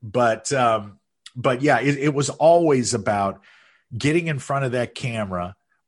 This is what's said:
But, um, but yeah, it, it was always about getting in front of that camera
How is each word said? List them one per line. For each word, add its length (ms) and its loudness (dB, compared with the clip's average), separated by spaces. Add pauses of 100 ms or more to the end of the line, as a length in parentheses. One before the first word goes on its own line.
But, 520 0
um, 480 -2 (340)
but 280 -2
yeah, 180 4
it, 180 0
it 160 0
was 160 -2
always 640 4
about 460 -2 (580)
getting 300 0
in 100 -4
front 280 -4
of 40 -4
that 240 -4
camera 600 -6 (320)